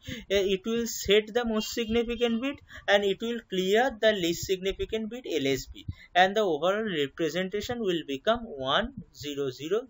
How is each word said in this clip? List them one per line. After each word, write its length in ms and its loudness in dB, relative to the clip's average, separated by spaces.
it 360 2
will 220 -2
set 460 2
the 120 0
most 280 -2
significant 680 0
bit 160 -4
and 160 6
it 180 0
will 180 -4
clear 520 2
the 100 6
least 340 0
significant 640 -4
bit 220 -12
L 160 0
S 200 0
B, 180 -18
and 220 6
the 60 4
overall 420 2
representation 960 -2
will 280 0
become 340 -2
one 520 -2
zero 360 -6
zero 380 -4